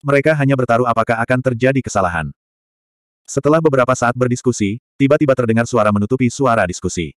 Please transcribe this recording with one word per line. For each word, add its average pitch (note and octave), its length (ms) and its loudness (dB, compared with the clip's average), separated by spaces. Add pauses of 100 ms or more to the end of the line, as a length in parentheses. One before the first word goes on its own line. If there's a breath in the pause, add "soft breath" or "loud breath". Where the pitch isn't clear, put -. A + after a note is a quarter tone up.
Mereka C#3+ 320 0
hanya C#3 160 2
bertaruh A#2+ 320 0
apakah A2+ 340 0
akan B2+ 220 0
terjadi B2+ 400 0
kesalahan. E2+ 480 -2 (960)
Setelah D3+ 340 0
beberapa C3 380 2
saat A#2+ 160 0
berdiskusi, A#2+ 640 -2 (180)
tiba-tiba C#3 380 2
terdengar A#2 320 0
suara G#2+ 240 0
menutupi A2 400 0
suara A2+ 400 0
diskusi. F2 500 -6